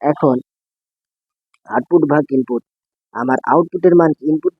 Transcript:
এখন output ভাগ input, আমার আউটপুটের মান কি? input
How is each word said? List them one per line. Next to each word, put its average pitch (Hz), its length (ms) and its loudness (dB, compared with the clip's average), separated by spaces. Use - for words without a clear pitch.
এখন 143 380 0
output 156 460 0
ভাগ 151 200 2
input, 123 320 -4
আমার 123 260 -4
আউটপুটের 170 420 2
মান 165 160 4
কি? 143 180 -4
input 160 300 -2